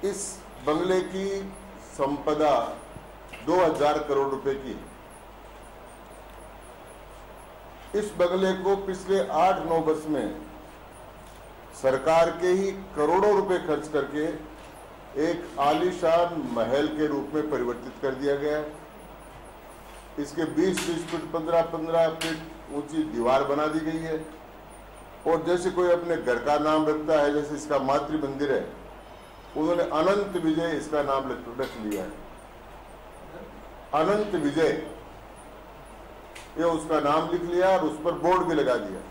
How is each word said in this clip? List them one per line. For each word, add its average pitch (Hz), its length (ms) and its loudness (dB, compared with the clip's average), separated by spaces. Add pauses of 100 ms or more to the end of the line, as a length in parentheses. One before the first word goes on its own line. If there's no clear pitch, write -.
इस 190 140 0 (480)
बंगले 180 380 2
की 190 240 -4 (640)
संपदा 147 580 2 (960)
दो 165 100 4
हज़ार 151 420 4 (100)
करोड़ 139 220 4
रुपए 135 240 -2
की 135 180 -8
है। - 120 -10 (3000)
इस 208 240 -2
बंगले 185 340 4 (100)
को 196 140 4
पिछले 190 440 0 (180)
आठ 170 280 4
नौ 165 140 2
वर्ष 156 260 0
में 131 220 0 (1500)
सरकार 156 480 6 (100)
के 180 120 4
ही 196 180 4 (260)
करोड़ों 180 400 6
रुपए 185 300 2
खर्च 147 220 0
करके 147 380 0 (960)
एक 170 380 -2
आलीशान 165 680 4 (280)
महल 123 340 2
के 151 160 0
रूप 139 280 -2
में 151 160 0
परिवर्तित 120 520 -2
कर 135 120 2
दिया 143 220 0
गया 147 220 0
है। 151 280 -8 (1300)
इसके 151 260 -2
बीस 170 320 2 (100)
बीस 170 200 -2
फीट, 165 260 -4
पन्द्रह 165 300 2 (100)
पन्द्रह 165 420 2
फीट 160 240 -4 (360)
ऊंची 147 280 -2
दीवार 127 420 4
बना 143 220 2
दी 156 140 0
गई 160 180 -2
है। 160 180 -4 (1080)
और 156 200 4
जैसे 175 240 2
कोई 175 200 4
अपने 170 260 4
घर 120 280 2
का 147 140 4
नाम 156 280 4
रखता 151 340 4
है, 147 140 4
जैसे 147 200 0
इसका 143 240 0
मातृ 147 400 2
मंदिर 139 340 0
है, 92 140 2 (880)
उन्होंने 165 260 2
अनंत 180 640 2
विजय 160 320 2
इसका 147 260 0
नाम 135 300 0
रख, 110 120 -8 (160)
रख - 220 -4
लिया 104 200 -2
है, 92 80 -8 (1800)
अनंत 202 400 2
विजय, 151 360 4 (1900)
ये 160 60 2
उसका 156 360 2
नाम 156 320 2
लिख 175 120 0
लिया 180 240 4
और 185 160 6
उस 147 200 0
पर 165 140 0
बोर्ड 170 300 4
भी 160 60 2
लगा 127 220 4
दिया 98 240 -4 (100)